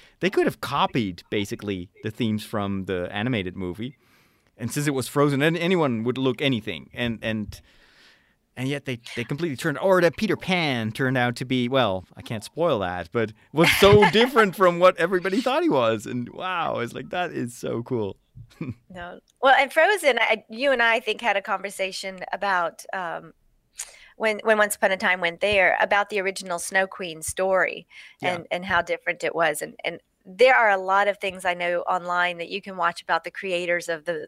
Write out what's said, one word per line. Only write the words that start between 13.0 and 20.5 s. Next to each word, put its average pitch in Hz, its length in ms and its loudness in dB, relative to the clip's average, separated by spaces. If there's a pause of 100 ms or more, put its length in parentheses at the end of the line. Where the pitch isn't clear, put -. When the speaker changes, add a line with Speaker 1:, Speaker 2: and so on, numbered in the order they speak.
Speaker 1:
but 110 220 -2 (180)
was 160 220 4
so 202 360 8
Speaker 2:
<laughs> - 20 2
Speaker 1:
different 220 440 4
from 175 240 4
what 185 180 6
everybody 185 440 -2
thought 269 220 0
he 330 60 2
was, 113 360 2
and 120 240 -6
wow, 160 500 -4
it's 117 140 -6
like, - 160 -12
that 180 220 -4
is 127 260 -8
so 120 260 -6
cool. 110 380 -4
<laughs> - 40 -20 (640)
Speaker 2:
No. 180 300 -16 (220)
Well, 262 140 8
and 269 160 2
Frozen, 320 480 4
I, 220 300 0
you 247 220 0